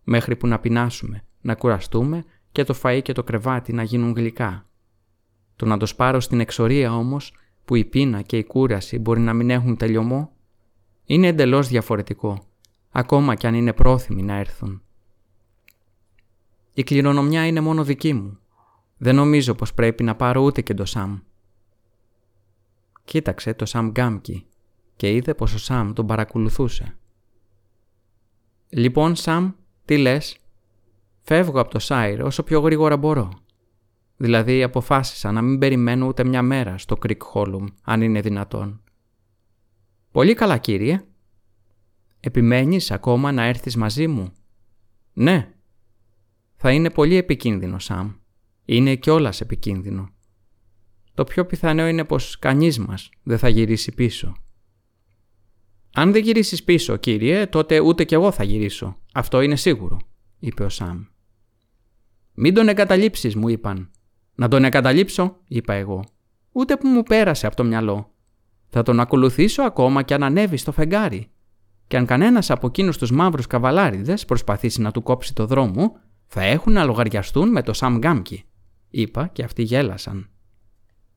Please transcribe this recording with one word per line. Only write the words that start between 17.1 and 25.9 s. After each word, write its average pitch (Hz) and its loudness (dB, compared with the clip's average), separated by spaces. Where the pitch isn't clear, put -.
είναι 165 -2
μόνο 156 0
δική 143 -2
μου. 101 -8
Δεν 127 2
νομίζω 143 2
πως - -6
πρέπει 117 0
να 110 -2
πάρω 127 0
ούτε 139 0
και 110 -4
το 98 -6
Σαμ». 98 -6
Κοίταξε - -6
το - -8
Σαμ 113 -2
Γκάμκι 107 -4
και 101 -2
είδε 123 -2
πως 117 -2
ο 113 -2
Σαμ 110 -2